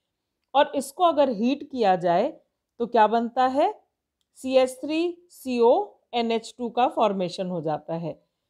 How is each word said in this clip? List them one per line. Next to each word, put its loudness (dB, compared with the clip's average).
और 2
इसको -4
अगर 2
हीट -2
किया 2
जाए 2
तो -4
क्या 4
बनता 0
है? 0
सी 0
एच 2
थ्री -4
सी -6
ओ 6
एन -2
एच -6
टू -6
का 0
फॉर्मेशन -2
हो -6
जाता -6
है, -8